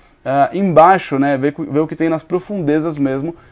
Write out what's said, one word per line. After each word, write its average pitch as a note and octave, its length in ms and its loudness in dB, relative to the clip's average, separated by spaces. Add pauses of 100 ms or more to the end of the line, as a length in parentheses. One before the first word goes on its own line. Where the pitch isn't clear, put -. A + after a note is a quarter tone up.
(240)
ah, C3+ 280 2
embaixo, F3 680 4
né? C#3 180 0
Ver, C#3+ 220 -2
ver D3 220 -4
o D#3+ 60 0
que D#3 100 -12
tem E3 120 -2
nas D#3+ 140 -4
profundezas E3 760 -2
mesmo C#3 380 -2 (180)